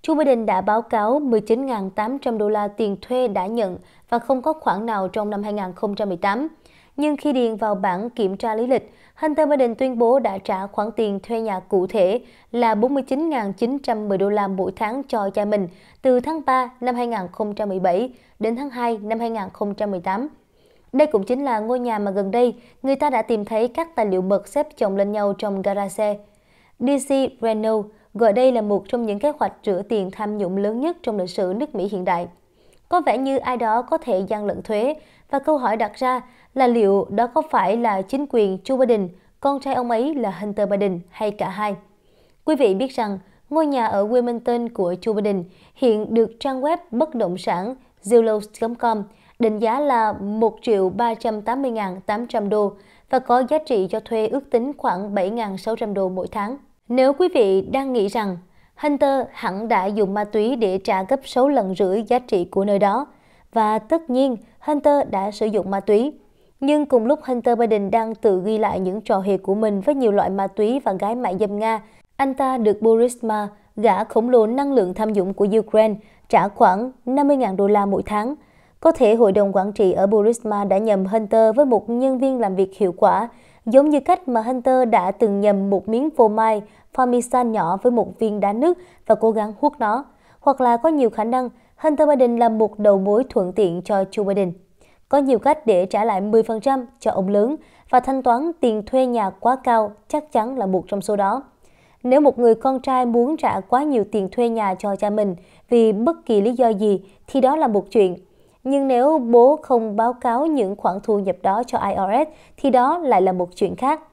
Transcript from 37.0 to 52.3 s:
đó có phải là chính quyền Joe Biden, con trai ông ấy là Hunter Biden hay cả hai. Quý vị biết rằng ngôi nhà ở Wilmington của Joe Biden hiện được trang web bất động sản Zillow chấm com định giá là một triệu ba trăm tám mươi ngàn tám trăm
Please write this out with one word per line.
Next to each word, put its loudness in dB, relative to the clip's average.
đó 0
có -2
phải 2
là -2
chính -4
quyền 0
Joe -2
Biden, 2
con -2
trai -4
ông -4
ấy -2
là -2
Hunter -4
Biden -2
hay -4
cả -6
hai. -6
Quý 2
vị 4
biết -4
rằng -4
ngôi 2
nhà -2
ở 0
Wilmington -2
của -2
Joe -4
Biden -2
hiện 0
được 2
trang -4
web 0
bất -2
động -4
sản -4
Zillow 4
chấm -4
com -2
định 0
giá 0
là 0
một -2
triệu 2
ba -2
trăm -6
tám -4
mươi -2
ngàn -6
tám -4
trăm -4